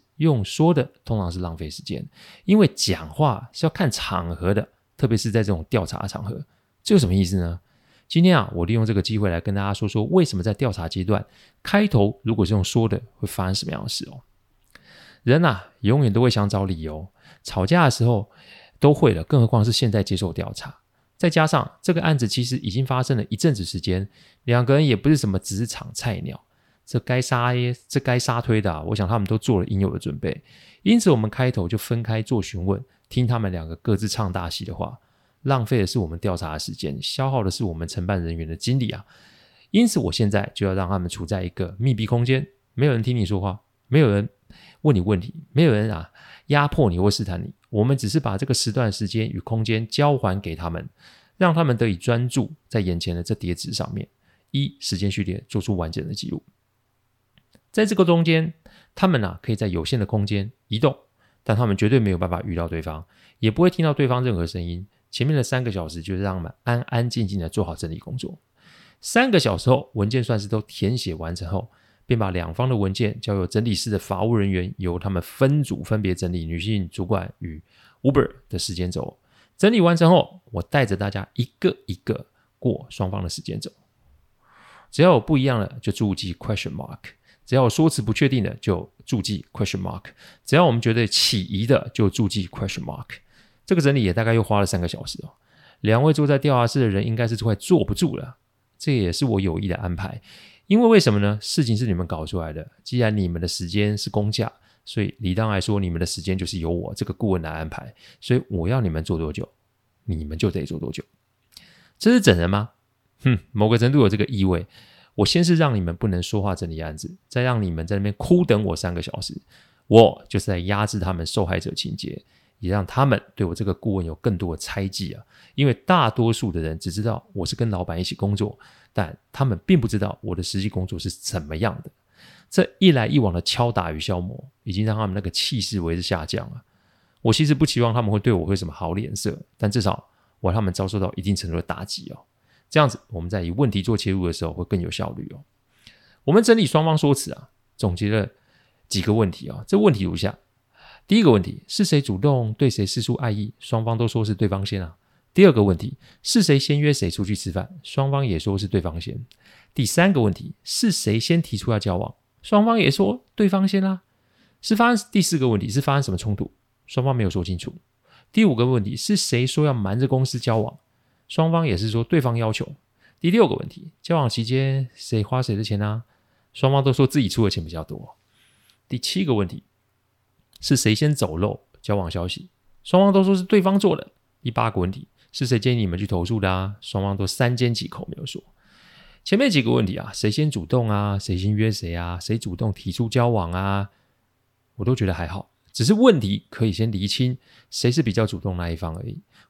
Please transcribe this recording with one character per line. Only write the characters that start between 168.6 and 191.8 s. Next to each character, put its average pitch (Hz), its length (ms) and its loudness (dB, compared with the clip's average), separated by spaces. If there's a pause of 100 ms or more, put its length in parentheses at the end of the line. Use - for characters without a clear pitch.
问 123 200 2
题， 104 120 -4
是 208 200 0
谁 123 280 0
说 151 220 2
要 139 80 2
瞒 104 240 -2
着 135 80 2
公 131 180 0
司 131 140 -4
交 113 200 0
往？ 110 200 -2 (500)
双 160 240 0
方 165 120 2
也 107 120 2
是 107 140 -2
说 117 120 0
对 160 180 2
方 120 160 0
要 110 160 0
求。 - 140 -6 (540)
第 170 100 2
六 208 160 6
个 - 80 -2
问 - 140 -6
题， - 240 -18 (100)
交 170 140 0
往 139 120 2
期 117 140 -2
间 135 540 -2
谁 110 260 -2
花 127 180 -2
谁 120 140 -2
的 104 80 -2
钱 104 180 -2
啊？ 107 220 -4 (500)
双 135 200 2
方 139 100 4
都 135 100 4
说 131 140 6
自 147 140 0
己 107 80 2
出 117 160 2
的 95 60 2
钱 90 120 -4
比 78 80 -12
较 80 140 -8
多。 - 320 -14 (720)
第 123 100 -4
七 - 260 -2
个 139 80 2
问 101 140 2
题， - 160 -14 (960)
是 - 160 2
谁 110 160 2
先 147 220 2
走 82 220 -2
漏 98 240 -2 (200)
交 104 140 -4
往 90 160 -2
消 90 160 -4
息？ - 240 -10 (320)
双 185 220 4
方 196 80 6
都 190 100 6
说 190 140 4
是 180 80 -4
对 202 180 4
方 196 160 2
做 190 160 4
的。 - 160 -8 (320)
第 123 80 -4
八 117 220 0
个 95 80 -2
问 90 100 0
题， 131 160 -12 (240)
是 - 160 -4
谁 120 100 2
建 123 180 2
议 - 20 2
你 110 100 0
们 85 100 -2
去 101 80 -4
投 90 200 0
诉 110 160 -2
的 95 100 0
啊？ 95 300 -2
双 98 240 -4
方 98 120 -2
都 98 80 -2
三 120 320 0
缄 120 160 0
其 - 140 -4
口 - 240 -12
没 - 80 -12
有 143 80 -10
说。 - 160 -12 (800)
前 202 160 2
面 277 100 4
几 156 140 4
个 113 80 0
问 120 160 4
题 90 100 -4
啊， - 160 -10
谁 - 160 -2
先 151 220 0
主 85 160 -4
动 117 240 0
啊， 101 260 0
谁 95 220 -2
先 104 160 0
约 110 160 2
谁 85 240 -6